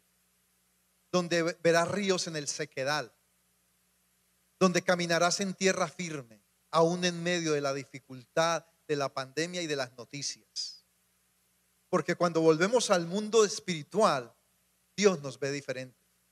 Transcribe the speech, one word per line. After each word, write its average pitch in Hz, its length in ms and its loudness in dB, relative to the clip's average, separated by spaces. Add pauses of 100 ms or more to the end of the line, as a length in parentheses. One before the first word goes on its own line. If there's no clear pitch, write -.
(1120)
donde 170 320 0
ve-, 165 200 -4
verás 170 260 4
ríos 185 380 -2
en 160 100 -10
el 143 100 -6
sequedal, 143 680 -6 (1500)
donde 180 220 4
caminarás 175 580 0
en 190 140 -4
tierra 185 340 0
firme, 143 540 -12 (280)
aún 170 360 4
en 170 160 -2
medio 170 320 0
de 143 80 0
la 139 100 0
dificultad, 143 960 -4 (200)
de 151 100 -2
la 139 160 -2
pandemia 160 500 -6
y - 40 -6
de 147 100 -4
las 127 200 -6
noticias. - 880 -12 (1040)
Porque - 280 -2
cuando 165 260 2
volvemos 180 480 4
al 180 160 4
mundo 214 380 2
espiritual, 165 880 0 (600)
Dios 185 280 2
nos 127 160 -10
ve 139 120 -4
diferente. 131 480 -10 (340)